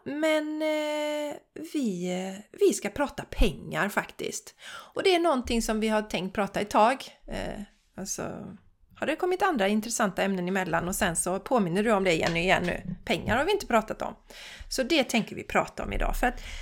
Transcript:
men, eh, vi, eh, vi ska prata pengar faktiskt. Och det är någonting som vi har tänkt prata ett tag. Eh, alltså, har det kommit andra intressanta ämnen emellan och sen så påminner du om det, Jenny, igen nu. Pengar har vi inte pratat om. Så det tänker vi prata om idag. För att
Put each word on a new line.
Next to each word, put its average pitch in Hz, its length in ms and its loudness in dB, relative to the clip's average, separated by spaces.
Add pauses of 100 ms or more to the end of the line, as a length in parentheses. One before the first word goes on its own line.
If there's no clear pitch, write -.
men, 311 580 0
eh, 302 720 -2 (380)
vi, 180 400 -2 (160)
eh, 190 320 -14
vi 392 140 8
ska - 140 -4
prata - 420 -4
pengar 160 580 2
faktiskt. - 680 -6 (400)
Och - 80 -4
det 381 120 6
är 339 60 4
någonting 254 420 2
som 220 180 0
vi 220 80 2
har 214 140 2
tänkt 196 320 -6
prata 196 260 -2
ett 202 100 -4
tag. 240 340 4 (220)
Eh, - 340 -8 (360)
alltså, - 260 -8 (800)
har - 60 -2
det 294 100 0
kommit 370 260 0
andra 262 260 2
intressanta 214 540 0
ämnen 185 260 0
emellan 170 400 0
och 196 80 -2
sen 170 200 0
så 185 240 0
påminner 196 420 2
du 226 100 4
om 196 120 4
det, 180 100 6
Jenny, 165 260 2
igen 180 220 4
nu. 175 320 -4 (100)
Pengar 208 320 0
har 285 80 2
vi 403 80 2
inte 403 140 0
pratat 220 360 0
om. - 140 -6 (540)
Så 262 120 -2
det 269 220 2
tänker 233 320 -2
vi - 80 -8
prata - 400 -2
om - 80 -6
idag. - 240 0
För - 100 2
att 254 140 -2 (220)